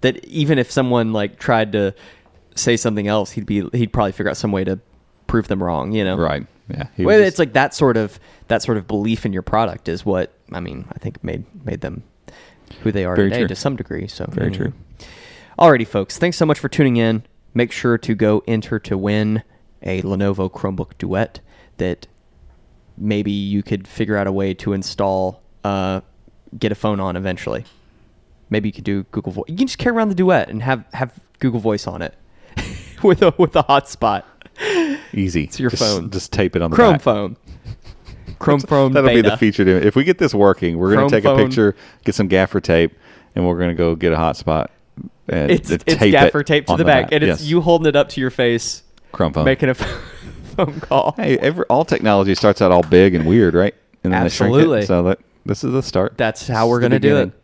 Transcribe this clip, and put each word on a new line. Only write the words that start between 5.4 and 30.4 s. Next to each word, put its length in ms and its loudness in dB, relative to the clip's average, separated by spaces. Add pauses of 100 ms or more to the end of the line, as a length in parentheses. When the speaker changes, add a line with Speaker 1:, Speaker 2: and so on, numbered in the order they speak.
Speaker 1:
them 140 -4
wrong, 300 -4
you 120 -2
know? 120 -2
Speaker 2:
Right. 300 -2 (240)
Yeah. 140 -10 (120)
He 80 -4
Speaker 1:
Well, 140 6
Speaker 2:
was 80 6
Speaker 1:
it's 80 -2
Speaker 2:
just 60 -10
Speaker 1:
like 120 0
that 220 0
sort 220 2
of, 220 -4 (300)
that 140 0
sort 160 -2
of 100 -10
belief 380 -2
in 60 -2
your 100 -6
product 460 -2
is 180 -6
what, 260 -2 (200)
I 80 -8
mean, 340 -12
I 40 -14
think 240 -12
made, 220 -8 (200)
made 160 -8
them 220 -10 (800)
who 80 0
they 140 -2
are 100 -2
Speaker 2:
Very 160 2
Speaker 1:
today 120 -2
Speaker 2:
true. 60 -2
Speaker 1:
to 60 -6
some 220 -4
degree. 320 -10
So 220 -12
Speaker 2:
Very 180 -4
Speaker 1:
anyway. 80 -6 (420)
Speaker 2:
true. 100 -20 (500)
Speaker 1:
Alrighty, 280 6
folks. 320 -4
Thanks 180 -2
so 100 0
much 120 0
for 100 -6
tuning 280 2
in. 260 0 (320)
Make 180 0
sure 260 0
to 160 -2
go 340 2
enter 320 -4
to 180 -6
win 440 -2 (400)
a 200 -6
Lenovo 480 -2
Chromebook 480 -8
Duet 400 -4 (380)
that 320 -6 (880)
maybe 340 -4
you 320 -4
could 240 -6
figure 300 -4
out 100 -2
a 60 -4
way 220 -4
to 180 -6
install, 680 -4 (200)
uh, 380 -4 (580)
get 140 -2
a 20 -4
phone 240 -4
on 180 -4
eventually. 480 -6 (840)
Maybe 180 -2
you 40 -8
could 120 -16
do 280 -4
Google 200 -6
Voice. 160 -8
You 80 -10
can 120 0
just 100 -10
carry 180 -2
around 120 0
the 80 -2
Duet 320 2